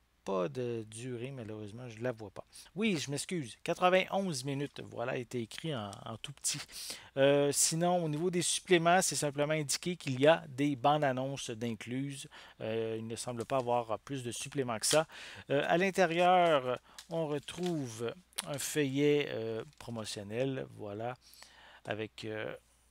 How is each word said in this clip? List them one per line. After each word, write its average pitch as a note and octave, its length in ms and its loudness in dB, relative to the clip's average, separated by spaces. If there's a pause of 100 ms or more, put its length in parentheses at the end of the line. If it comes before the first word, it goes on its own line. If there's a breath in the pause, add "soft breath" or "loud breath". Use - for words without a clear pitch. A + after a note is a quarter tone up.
(240)
pas F#3 240 0
de A#2+ 400 -4
durée, A#2+ 440 -8
malheureusement, A2 580 -10
je A2 100 -14
la B2 120 0
vois A2 180 -12
pas. - 160 -14 (300 loud breath)
Oui, G3+ 200 2
je C3+ 140 -4
m'excuse. C#3+ 540 -4
Quatre-vingt-onze F3+ 800 2
minutes, C#3 360 -6 (120)
voilà, A#2+ 260 -4
était B2 240 -4
écrit D3 340 -6
en, G#2 140 -6 (160)
en A2+ 120 -8
tout - 140 -12
petit. - 280 -4 (580 loud breath)
Euh, C#3+ 340 6
sinon, E3+ 540 2
au - 20 0
niveau D#3 220 0
des F3 140 2
suppléments, F3 580 4
c'est - 140 0
simplement D3 380 0
indiqué D#3 420 -2
qu'il C3 260 -4
y C#3+ 60 10
a E3 200 8
des C#3+ 280 0
bandes C#3+ 280 4
annonces C3+ 460 -2
d'incluses. B2 800 -6 (340 loud breath)
Euh, A2+ 380 -2
il A2+ 80 -8
ne A2+ 80 -6
semble A#2 300 -6
pas C#3 120 0
avoir A#2+ 400 2
plus C#3 240 -8
de A#2+ 100 -6
suppléments B2 460 -4
que - 80 -4
ça. D#3+ 220 4 (420 loud breath)
Euh, C#3 180 2
à E3+ 120 4
l'intérieur, F3 960 4 (320 loud breath)
on E3 160 0
retrouve C#3+ 880 -4 (320)
un D3 140 -6
feuillet, D3 720 2
euh, A2+ 340 -6 (160)
promotionnel, A#2+ 880 -6 (100)
voilà, G#2+ 380 -8 (720 loud breath)
avec, A2 400 -6
euh, G#2+ 300 -8 (360)